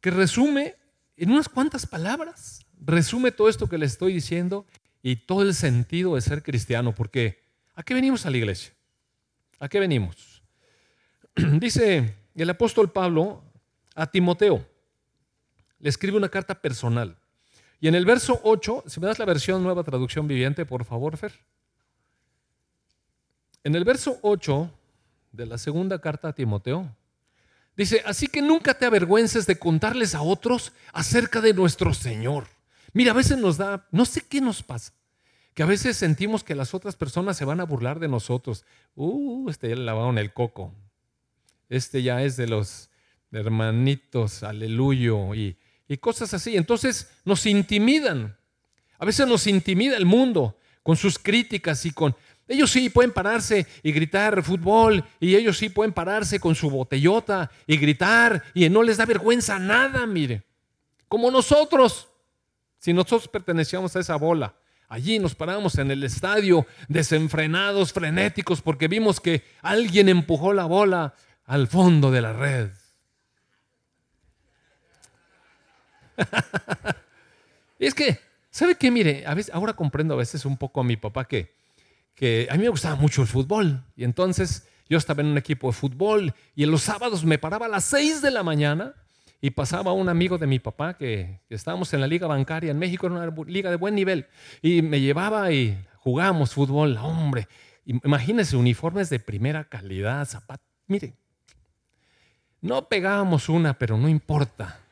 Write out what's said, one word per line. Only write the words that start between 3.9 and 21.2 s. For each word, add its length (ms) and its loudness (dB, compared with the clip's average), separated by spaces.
diciendo 520 -4
y 140 -2
todo 260 -2
el 120 2
sentido 600 0
de 80 0
ser 200 -2
cristiano, 520 -2
porque 480 -4
¿a 80 -18
qué 120 -6
venimos 300 0
a 60 -4
la 80 0
iglesia? 340 -4
¿A 100 -10
qué 100 -2
venimos? 640 -2
<clears throat> 0 -
Dice 800 2
el 160 -2
apóstol 400 2
Pablo 540 -2
a 120 -4
Timoteo, 600 2
le 100 -4
escribe 280 -2
una 120 2
carta 320 -6
personal. 560 -4
Y 80 0
en 60 4
el 100 2
verso 400 2
ocho, 420 0
si 140 -14
me 60 -4
das 120 -2
la 60 -4
versión 380 0
Nueva 200 -2
Traducción 440 -4
Viviente, 400 -2
por 180 -6
favor, 320 -6
Fer. 160 -10